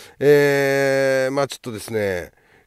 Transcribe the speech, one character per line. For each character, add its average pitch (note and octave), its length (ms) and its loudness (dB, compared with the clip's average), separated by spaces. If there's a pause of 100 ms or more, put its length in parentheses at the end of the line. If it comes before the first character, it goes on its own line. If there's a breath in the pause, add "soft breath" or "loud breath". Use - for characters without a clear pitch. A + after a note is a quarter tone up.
(200 loud breath)
え C#3 1080 2
ー、 - 20 -8
ま C#3+ 100 -2
あ C#3 40 -2
ち - 80 -8
ょ - 20 -18
っ - 40 -20
と B2+ 120 -12
で G#2+ 60 -10
す - 120 -14
ね、 G2 420 -4 (340 soft breath)